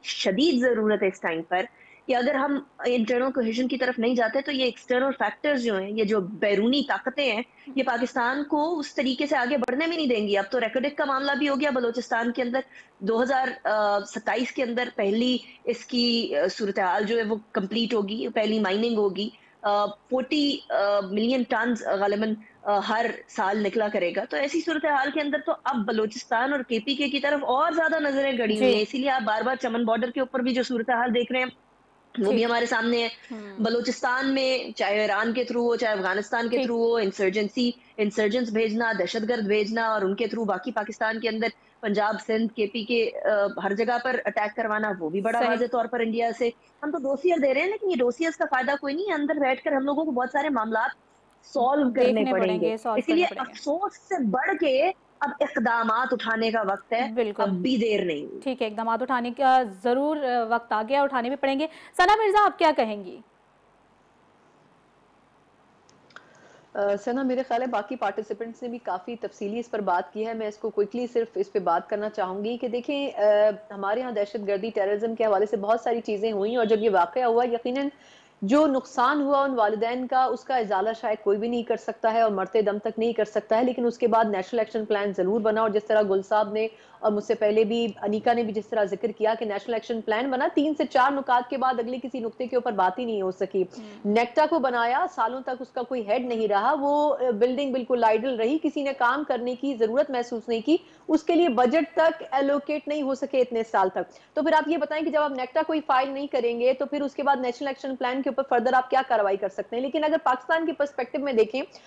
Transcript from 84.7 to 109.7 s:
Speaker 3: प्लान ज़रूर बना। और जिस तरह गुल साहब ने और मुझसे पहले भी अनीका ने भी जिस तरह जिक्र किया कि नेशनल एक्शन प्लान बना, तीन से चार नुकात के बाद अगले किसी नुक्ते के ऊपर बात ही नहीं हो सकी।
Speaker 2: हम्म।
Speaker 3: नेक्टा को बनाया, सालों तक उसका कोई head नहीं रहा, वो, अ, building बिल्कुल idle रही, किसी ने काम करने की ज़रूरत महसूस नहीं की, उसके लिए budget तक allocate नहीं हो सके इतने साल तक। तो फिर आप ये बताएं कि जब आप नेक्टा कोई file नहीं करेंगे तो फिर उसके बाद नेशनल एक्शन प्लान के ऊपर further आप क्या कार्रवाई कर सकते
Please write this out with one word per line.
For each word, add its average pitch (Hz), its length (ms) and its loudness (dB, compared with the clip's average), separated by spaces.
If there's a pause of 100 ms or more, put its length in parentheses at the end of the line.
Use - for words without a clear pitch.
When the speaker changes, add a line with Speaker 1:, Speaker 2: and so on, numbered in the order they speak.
Speaker 3:
प्लान 208 280 0
ज़रूर 190 280 0
बना। 214 220 2
और 220 100 2
जिस 208 140 0
तरह 214 160 4
गुल 196 200 2
साहब 214 320 0
ने 220 160 -2 (320)
और 214 100 2
मुझसे 208 220 0
पहले 214 300 4
भी 233 380 0
अनीका 214 320 2
ने 233 80 0
भी 214 100 -4
जिस 202 180 -6
तरह 220 140 2
जिक्र 202 280 -4
किया 214 220 0
कि 226 120 -6
नेशनल 202 280 -4
एक्शन 220 260 -4
प्लान 220 300 -2
बना, 262 180 0
तीन 311 260 2
से 302 100 0
चार 269 280 2
नुकात 262 380 0
के 285 60 -4
बाद 254 240 0
अगले 247 180 -6
किसी 254 220 -8
नुक्ते 233 260 -6
के 247 100 -2
ऊपर 226 160 -2
बात 185 260 2
ही 247 80 -4
नहीं 214 160 -2
हो 185 100 -2
सकी। 190 300 -2
Speaker 2:
हम्म। 208 500 -6
Speaker 3:
नेक्टा 240 340 2
को 330 120 2
बनाया, 247 480 0
सालों 247 360 -4
तक 254 180 -6
उसका 254 220 -8
कोई 240 200 -4
head 240 260 -2
नहीं 220 200 0
रहा, 208 240 2
वो, 294 360 2
अ, 254 220 0
building 247 420 0
बिल्कुल 247 320 0
idle 226 320 2
रही, 226 220 0
किसी 294 240 -2
ने 277 100 -2
काम 269 320 0
करने 247 300 -2
की 277 200 -4
ज़रूरत 233 360 2
महसूस 240 380 -4
नहीं 226 140 -2
की, 320 180 2 (280)
उसके 311 260 2
लिए 339 140 4
budget 254 380 4 (120)
तक 320 360 2
allocate 285 540 0
नहीं 294 140 -2
हो 269 120 -2
सके 262 240 -2
इतने 233 260 0
साल 196 240 2
तक। 185 180 -4 (300)
तो 302 60 0
फिर 311 120 2
आप 311 140 4
ये 330 80 0
बताएं 302 280 -2
कि 320 60 -2
जब 294 100 0
आप 285 160 -2
नेक्टा 254 260 -2
कोई 311 180 0
file 269 300 2
नहीं 277 180 -6
करेंगे 233 460 2
तो 269 120 -4
फिर 285 160 -2
उसके 285 200 -4
बाद 277 180 2
नेशनल 254 280 -4
एक्शन 269 280 -6
प्लान 254 260 -2
के 277 80 -2
ऊपर 262 120 -2
further 247 320 2
आप 254 140 2
क्या 262 140 2
कार्रवाई 208 340 2
कर 202 120 -2
सकते 208 280 -8